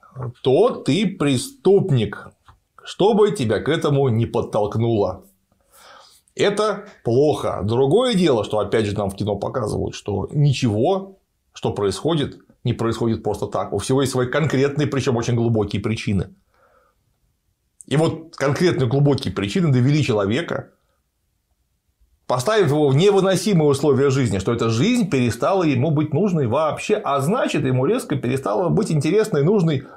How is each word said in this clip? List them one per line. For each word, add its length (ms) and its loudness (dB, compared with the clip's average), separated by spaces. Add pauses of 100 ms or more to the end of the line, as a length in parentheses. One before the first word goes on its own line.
(420)
то 280 4
ты 360 -2
преступник, 1200 0 (540)
что 320 2
бы 180 4
тебя 280 0
к 80 -4
этому 400 2
не 180 0
подтолкнуло. 1000 -2 (1120)
Это 500 -2 (180)
плохо. 600 0
Другое 500 2
дело, 300 2
что, 160 -2
опять 260 0
же, 100 -4
нам 140 -2
в 60 -10
кино 200 -2
показывают, 580 -6
что 380 -6
ничего, 840 0 (340)
что 200 -4
происходит, 680 -2 (260)
не 80 0
происходит 500 -2
просто 260 -4
так. 240 -6
У 60 -2
всего 220 0
есть 120 -2
свои 160 -2
конкретные, 580 0
причем 300 -2
очень 180 -2
глубокие 480 0
причины. 480 -4 (1600)
И 60 -2
вот 400 -2
конкретные 520 0
глубокие 460 2
причины 380 0
довели 320 2
человека, 680 -2 (1600)
поставив 400 0
его 200 2
в 60 2
невыносимые 760 4
условия 420 4
жизни, 280 2
что 140 -2
эта 180 0
жизнь 400 0
перестала 540 0
ему 260 0
быть 240 -2
нужной 320 0
вообще, 480 -2
а 260 -2
значит, 440 -2
ему 220 0
резко 280 -2
перестала 540 -2
быть 240 0
интересной, 500 0
нужной 540 2